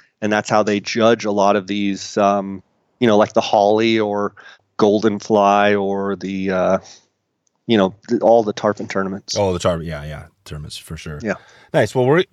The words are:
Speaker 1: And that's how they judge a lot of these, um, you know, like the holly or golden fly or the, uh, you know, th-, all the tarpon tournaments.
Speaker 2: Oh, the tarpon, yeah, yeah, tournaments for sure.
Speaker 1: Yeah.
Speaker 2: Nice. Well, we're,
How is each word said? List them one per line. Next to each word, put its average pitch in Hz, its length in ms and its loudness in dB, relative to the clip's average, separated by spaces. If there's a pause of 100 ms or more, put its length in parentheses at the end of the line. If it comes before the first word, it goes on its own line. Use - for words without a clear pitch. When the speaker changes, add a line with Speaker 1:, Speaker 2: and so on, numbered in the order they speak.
(220)
Speaker 1:
And 107 120 -4
that's 107 160 -2
how 107 120 2
they 101 200 -2
judge 110 420 0
a 104 80 -2
lot 101 240 2
of 95 120 -2
these, 101 500 -4
um, 98 440 0 (380)
you 123 80 2
know, 107 80 4
like 104 160 4
the - 80 2
holly 110 580 2
or 101 380 -4 (400)
golden 104 440 2
fly 101 540 2
or 98 440 -4
the, 95 340 -6
uh, 92 260 0 (920)
you 117 100 2
know, 95 180 2 (140)
th-, 117 120 0
all 113 220 4
the 104 80 -4
tarpon 104 380 -4
tournaments. 98 480 -6
Speaker 2:
Oh, 98 160 0
the 87 60 -6
tarpon, 82 260 -2
yeah, 76 180 -10
yeah, 73 220 -14 (180)
tournaments 76 320 -14
for - 220 -14
sure. 76 260 -14
Speaker 1:
Yeah. 98 120 -4 (380)
Speaker 2:
Nice. 127 220 2
Well, 127 100 2
we're, 160 280 4